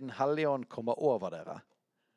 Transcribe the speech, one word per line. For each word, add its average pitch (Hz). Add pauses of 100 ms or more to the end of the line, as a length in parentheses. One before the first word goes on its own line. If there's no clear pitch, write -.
Den 123
Hellige 147
Ånd 127
kommer 117
over 98
dere, 80 (580)